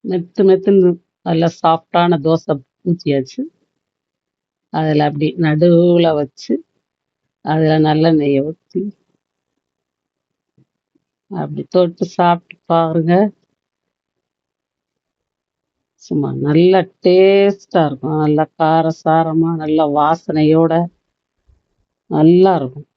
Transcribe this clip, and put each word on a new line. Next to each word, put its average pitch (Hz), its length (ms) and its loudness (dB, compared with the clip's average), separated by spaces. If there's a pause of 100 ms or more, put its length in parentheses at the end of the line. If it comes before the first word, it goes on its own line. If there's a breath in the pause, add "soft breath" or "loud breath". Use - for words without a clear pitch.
மெத்து 185 400 -6
மெத்துன்னு 190 460 4 (360)
நல்ல 165 180 0 (140)
சாஃப்டான 170 640 0
தோசை 160 340 -2 (360)
ஊத்தியாச்சு. 143 500 -4 (1300)
அதுல 156 360 0
அப்படி 147 200 -4 (160)
நடுவுல 170 680 2
வச்சு, 147 400 -6 (920)
அதுல 156 300 0 (140)
நல்லெண்ணெயை 151 600 0
ஊத்தி 175 340 -10 (2500)
அப்படி 147 320 -10 (120)
தொட்டு 180 300 0 (120)
சாப்பிட்டு 175 400 -2 (100)
பாருங்க. 165 460 -2 (3000)
சும்மா 147 260 -4 (180)
நல்லா 175 340 2 (240)
டேஸ்டா 196 840 2
இருக்கும், 156 380 -6
நல்லா 151 200 0 (160)
கார 160 260 0 (160)
சாரமா, 160 540 0
நல்ல 156 300 -2 (120)
வாசனையோட 160 720 0 (1400)
நல்லா 175 460 4
இருக்கும். 143 400 -10